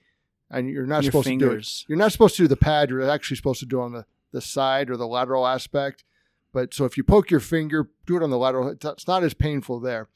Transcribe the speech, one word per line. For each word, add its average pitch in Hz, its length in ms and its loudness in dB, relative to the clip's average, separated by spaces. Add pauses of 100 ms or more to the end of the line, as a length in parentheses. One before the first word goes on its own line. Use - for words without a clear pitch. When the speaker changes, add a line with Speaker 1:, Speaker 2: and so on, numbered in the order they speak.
(500)
Speaker 1:
And 127 200 -4
you're 127 180 -6
not 151 160 0
Speaker 2:
Your 135 80 0
Speaker 1:
supposed 131 160 2
Speaker 2:
fingers. 127 520 -2
Speaker 1:
to - 60 -16
do - 20 -16
it. - 20 -10
You're 156 120 0
not 214 120 4
supposed - 240 6
to 185 60 4
do 160 40 8
the 135 80 2
pad. 147 340 4
You're 131 200 -2
actually 143 260 -2
supposed 131 240 -4
to 135 60 -12
do 127 160 -4
it - 20 -4
on 120 80 -8
the, 117 140 -14 (260)
the 127 80 -8
side 135 500 -2
or 123 60 -4
the 120 100 -6
lateral 127 400 -2
aspect. 131 600 -4 (480)
But 127 200 -4
so 143 120 -2
if 120 100 -4
you 135 80 -2
poke 196 260 6
your 151 120 4
finger, 156 480 -2 (160)
do 175 100 0
it 170 80 0
on 151 60 0
the 127 80 0
lateral. 131 320 0
It's, 131 160 -10
it's - 200 -10
not 180 160 0
as 165 120 0
painful 131 480 -4
there. 117 340 -6